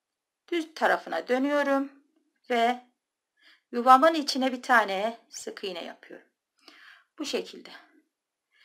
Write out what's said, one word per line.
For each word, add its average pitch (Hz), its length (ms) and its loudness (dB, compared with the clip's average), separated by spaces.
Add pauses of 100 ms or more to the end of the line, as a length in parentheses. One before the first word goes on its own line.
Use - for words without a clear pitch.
(480)
Düz 330 260 -4
tarafına 175 540 -2
dönüyorum 277 640 0 (580)
ve 240 360 0 (840)
yuvamın 262 420 6
içine 269 380 -2
bir 254 100 -8
tane 214 560 2 (100)
sık - 360 -14
iğne 180 200 -10
yapıyorum. - 440 -18 (920)
Bu 302 60 -8
şekilde. - 460 -8 (960)